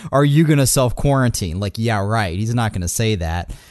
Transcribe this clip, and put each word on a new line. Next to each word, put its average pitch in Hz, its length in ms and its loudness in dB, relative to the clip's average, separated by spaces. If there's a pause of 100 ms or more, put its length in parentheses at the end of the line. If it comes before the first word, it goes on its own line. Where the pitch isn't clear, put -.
(100)
"Are 143 140 4
you 147 200 4
gonna 147 220 4
self-quarantine?" 123 920 0
Like, 101 180 -6
yeah, 113 220 -2
right. 101 380 -2
He's 113 160 -2
not 117 180 0
gonna 87 160 -4
say 110 280 0
that. 85 360 -4 (180)